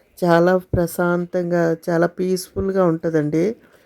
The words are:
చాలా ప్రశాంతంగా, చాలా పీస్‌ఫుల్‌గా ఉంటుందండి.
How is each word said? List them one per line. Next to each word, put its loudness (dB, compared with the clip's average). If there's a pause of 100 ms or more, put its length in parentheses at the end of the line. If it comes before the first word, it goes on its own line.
(240)
చాలా 4
ప్రశాంతంగా, -2 (120)
చాలా 2
పీస్‌ఫుల్‌గా -2
ఉంటుందండి. 0 (300)